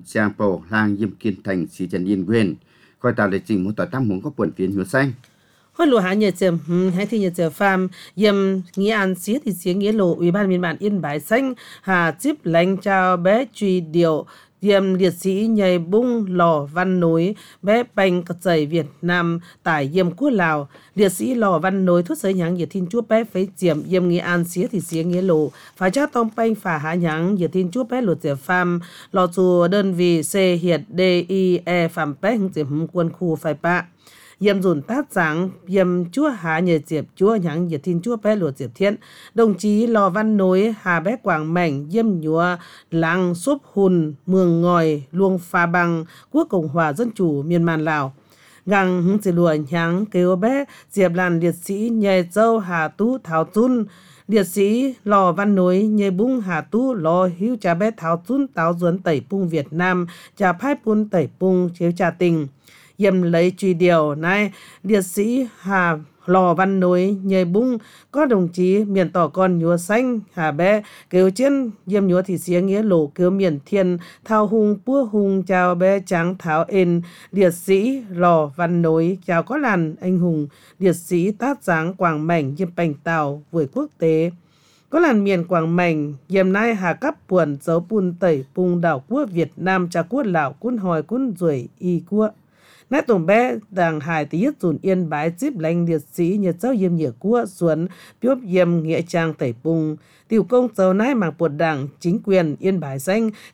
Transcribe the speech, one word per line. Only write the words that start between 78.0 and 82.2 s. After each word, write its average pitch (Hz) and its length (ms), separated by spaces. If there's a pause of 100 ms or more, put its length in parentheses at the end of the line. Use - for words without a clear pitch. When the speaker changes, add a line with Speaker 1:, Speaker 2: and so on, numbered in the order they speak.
Speaker 2:
Lò 175 360
Văn 170 360
Nối, 165 440
chào 170 180
có 254 140
làn 180 440
anh 185 180
hùng, 160 280 (320)
liệt 175 160
sĩ 175 360
tát 247 320
dáng 170 300
quảng 160 340